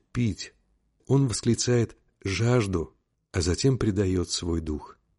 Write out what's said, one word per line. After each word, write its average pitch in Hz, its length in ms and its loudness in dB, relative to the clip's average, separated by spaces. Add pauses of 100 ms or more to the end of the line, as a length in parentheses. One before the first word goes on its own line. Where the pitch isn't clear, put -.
(120)
пить. 113 420 -4 (540)
Он 135 180 4
восклицает 117 680 0 (260)
«жажду», 98 720 0 (380)
а 95 80 0
затем 90 360 2
предаёт 92 540 0
свой 85 300 -2
дух. 78 360 -8 (220)